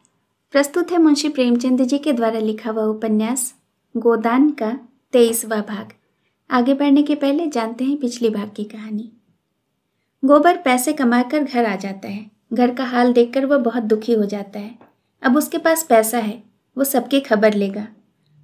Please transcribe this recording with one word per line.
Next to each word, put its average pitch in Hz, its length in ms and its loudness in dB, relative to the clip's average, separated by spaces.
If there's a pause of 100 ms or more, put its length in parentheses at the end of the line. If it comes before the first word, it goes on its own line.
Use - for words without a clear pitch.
(500)
प्रस्तुत 294 420 0
है 349 60 2
मुंशी 302 300 4
प्रेमचंद 254 540 0
जी 262 160 0
के 294 140 -2
द्वारा 226 260 0
लिखा 220 320 -4
हुआ 220 140 -2
उपन्यास 220 680 -2 (420)
गोदान 233 540 2
का 233 280 -4 (340)
तेईसवाँ 226 500 2
भाग। 220 260 -10 (640)
आगे 247 240 2
बढ़ने 285 280 4
के 294 120 0
पहले 285 320 -2
जानते 240 380 -6
हैं 277 120 -2
पिछले 240 340 -2
भाग 208 260 -6
की 208 80 -8
कहानी। 214 480 -12 (1120)
गोबर 294 320 6
पैसे 254 360 0
कमाकर 254 520 0
घर 240 200 -2
आ 202 120 -2
जाता 196 320 -12
है। 208 220 -14 (220)
घर 247 220 0
का 262 100 -6
हाल 247 280 2
देखकर 240 340 2
वह 277 120 2
बहुत 233 240 -2
दुखी 214 300 0
हो 214 120 2
जाता 202 340 -8
है। 214 200 -16 (440)
अब 262 140 2
उसके 302 220 -2
पास 320 240 0
पैसा 226 360 2
है, 214 240 -6 (340)
वो 269 80 0
सबकी 269 360 0
खबर 214 340 2
लेगा। 202 340 -4 (560)